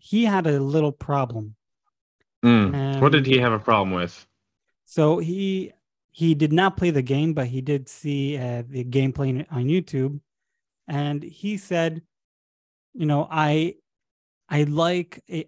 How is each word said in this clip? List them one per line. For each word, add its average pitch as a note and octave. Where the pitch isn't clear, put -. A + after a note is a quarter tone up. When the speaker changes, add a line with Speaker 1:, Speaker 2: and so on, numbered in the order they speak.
Speaker 1:
He A3+
had F#3+
a D3
little D3
problem. A#2
Speaker 2:
Mm. B2+
What C#3+
did C#3+
Speaker 1:
Um, C3
Speaker 2:
he C3
have B2
a G#2+
problem G#2
with? F2
Speaker 1:
So D#3+
he, F#3+
he E3
did D3+
not F#3
play F3
the C#3+
game, C#3+
but C#3+
he B2+
did C3+
see, C#3+
uh, B2
the C3
gameplay C3+
on B2
YouTube. C#3+
And D3
he -
said, E3
you E3+
know, D3
"I, D#3
I D3
like, E3
a, D#3+